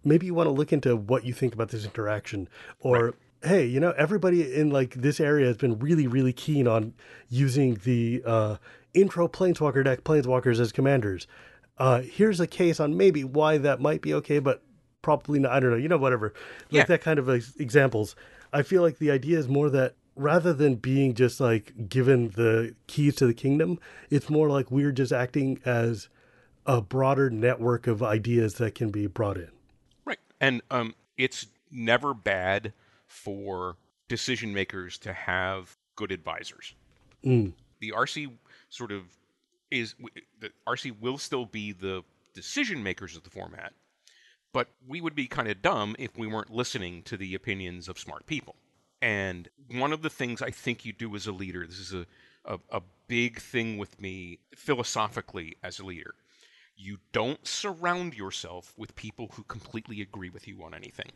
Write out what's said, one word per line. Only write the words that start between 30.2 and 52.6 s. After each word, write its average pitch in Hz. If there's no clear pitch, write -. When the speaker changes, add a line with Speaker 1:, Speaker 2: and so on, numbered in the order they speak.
Speaker 2:
And, 131
um, 117
it's 131
never 123
bad 101
for 95
decision 117
makers 95
to 98
have 92
good 101
advisors. 85
Speaker 1:
Mm. 117
Speaker 2:
The 107
R 117
C 147
sort 113
of 98
is, 117
w-, -
the 110
R 120
C 139
will 117
still 127
be 104
the 92
decision 202
makers 90
of 80
the -
format, 87
but 123
we 147
would 165
be 139
kinda 113
dumb 107
if -
we 113
weren't 107
listening 95
to 113
the 92
opinions 90
of 90
smart -
people. -
And 95
one 127
of 156
the 156
things 120
I 120
think -
you 110
do 107
as 98
a 107
leader, 90
this 90
is 90
a, 87
a, 98